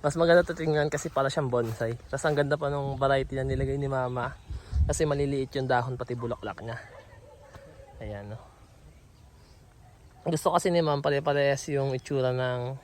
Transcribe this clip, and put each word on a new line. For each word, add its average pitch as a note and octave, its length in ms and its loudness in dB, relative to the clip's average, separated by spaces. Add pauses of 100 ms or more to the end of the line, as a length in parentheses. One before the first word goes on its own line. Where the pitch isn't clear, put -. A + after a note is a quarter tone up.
Mas D3 160 0
maganda E3+ 240 8
to E3+ 160 -2
tingnan D3+ 320 2
kasi D3+ 240 -4
para C#3 160 2
siyang C3+ 240 0
bonsai. A#2 400 0 (160)
Tapos C#3 160 -4
ang D3+ 80 4
ganda C#3+ 240 2
pa C#3+ 160 -2
nung C#3 240 -4
variety C3+ 400 2
na C3 80 0
nilagay C3+ 320 0
ni C#3+ 80 -2
Mama. B2+ 480 -2 (560)
Kasi D#3 160 2
maliliit C#3+ 520 0
yung C3 120 -2
dahon B2 280 2
pati B2 200 -6
bulaklak A#2 480 -6
niya. A#2 120 -8 (1200)
Ayan, G#2 320 -10
no. A2 80 -14 (1800)
Gusto E3+ 240 2
kasi F3 240 2
ni E3+ 80 4
Ma'am D3 240 0
pare-parehas C#3+ 640 2
yung C3+ 240 0
itsura B2+ 400 0
ng B2+ 400 -2 (100)